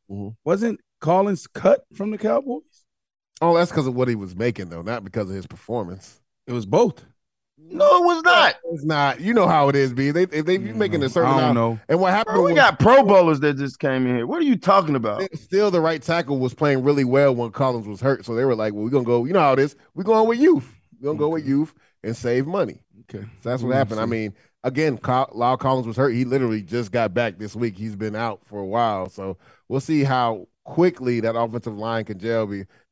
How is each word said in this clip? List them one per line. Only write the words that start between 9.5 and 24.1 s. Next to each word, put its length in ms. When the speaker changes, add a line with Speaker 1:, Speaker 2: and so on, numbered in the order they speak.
Speaker 1:
it 80
is, 160
B. 180
They, 140
if 220
they, 120
you 160
making 280
a 60
certain 220
Speaker 2:
I 100
don't 100
Speaker 1:
amount. 60
Speaker 2:
know. 320
Speaker 1:
And 120
what 120
happened 240
Speaker 3:
Bro, 80
we 80
Speaker 1:
was 80
Speaker 3:
got 180
Pro 260
Bowlers 360
that 160
just 220
came 280
in 100
here. 100
What 140
are 40
you 120
talking 400
about? 300
Speaker 1:
still, 340
the 100
right 220
tackle 360
was 160
playing 280
really 220
well 300
when 180
Collins 340
was 140
hurt. 240
So 100
they 100
were 120
like, 180
"Well, 100
we're 60
gonna 140
go." 200
You 80
know 80
how 120
it 80
is. 160
We're 100
going 240
with 100
youth. 360
We're 80
gonna 100
go 120
with 120
Speaker 2:
Okay. 80
Speaker 1:
youth 240
and 140
save 300
money. 340
Speaker 2:
Okay. 220
Speaker 1:
So 80
that's 120
what 60
Speaker 2:
We'll 100
Speaker 1:
happened. 220
I 40
Speaker 2:
see. 60